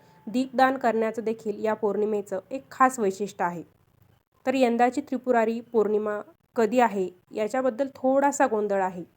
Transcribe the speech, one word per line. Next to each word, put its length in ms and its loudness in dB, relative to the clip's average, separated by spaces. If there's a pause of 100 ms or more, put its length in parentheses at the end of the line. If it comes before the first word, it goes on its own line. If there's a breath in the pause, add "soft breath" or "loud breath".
(260 soft breath)
दीपदान 520 2
करण्याचं 460 0
देखील 400 -6
या 100 0
पौर्णिमेचं 680 -2 (100)
एक 200 -10
खास 280 2
वैशिष्ट्य 460 -2
आहे. 180 -4 (840)
तर 80 0
यंदाची 460 2
त्रिपुरारी 600 0 (120)
पौर्णिमा 480 0 (360)
कधी 240 2
आहे, 280 2 (240)
याच्याबद्दल 600 -2
थोडासा 520 2
गोंधळ 360 0
आहे. 220 -4 (120)